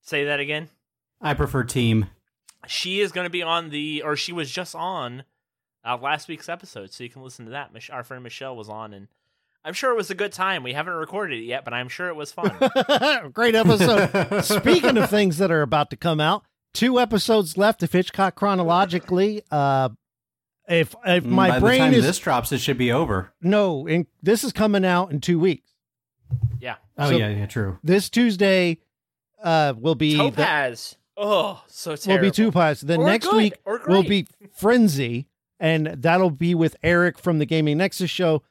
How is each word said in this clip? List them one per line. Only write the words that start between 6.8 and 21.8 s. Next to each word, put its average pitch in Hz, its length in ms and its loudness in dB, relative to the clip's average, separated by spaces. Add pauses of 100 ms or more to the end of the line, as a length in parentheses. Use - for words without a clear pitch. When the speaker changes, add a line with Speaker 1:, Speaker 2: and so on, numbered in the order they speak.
Speaker 1:
so 123 100 -16
you 120 60 -14
can 131 120 -20
listen 127 240 -20
to 110 60 -18
that. 139 220 -14
Mich-, - 180 -20
our 123 120 -12
friend 127 200 -16
Michelle 127 320 -14
was 107 140 -16
on, 107 240 -14
and 98 140 -20 (580)
I'm 170 80 -12
sure 262 180 -2
it 233 60 0
was 202 120 -4
a 190 60 -8
good 202 160 -4
time. 185 320 -4
We 123 100 -8
haven't 165 200 -6
recorded 160 460 -6
it 113 40 -12
yet, 123 220 -6
but 120 80 -8
I'm 123 160 -8
sure 180 180 -8
it 165 80 -8
was 147 160 -12
fun. 180 240 -4 (760)
Speaker 3:
<laughs> - 40 -20
Great 226 220 2
episode. 202 840 4
Speaker 2:
<laughs> - 20 -
Speaker 3:
Speaking 269 540 4
of 175 120 2
things 196 280 2
that 185 140 0
are 156 100 2
about 147 280 0
to 117 80 -12
come 156 240 -2
out, 175 220 0 (300)
two 247 260 2
episodes 214 580 0
left 202 260 2
of 165 80 -4
Hitchcock 185 440 0
Chronologically. 185 1160 0
Uh, 139 380 2 (800)
if, 165 280 0 (100)
if 180 200 2
Speaker 2:
Mm, - 40 -4
Speaker 3:
my 185 200 4
Speaker 2:
by - 100 2
Speaker 3:
brain 254 200 4
Speaker 2:
the 262 60 4